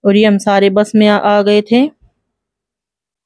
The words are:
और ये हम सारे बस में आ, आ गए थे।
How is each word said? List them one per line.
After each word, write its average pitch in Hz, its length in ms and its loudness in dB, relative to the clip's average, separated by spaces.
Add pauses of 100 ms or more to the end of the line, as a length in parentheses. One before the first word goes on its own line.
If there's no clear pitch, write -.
और 202 120 0
ये 214 100 2
हम 202 120 0
सारे 196 320 0
बस 208 260 -2
में 208 120 2
आ, 208 100 2
आ 208 240 0
गए 208 220 0
थे। 247 220 0 (1400)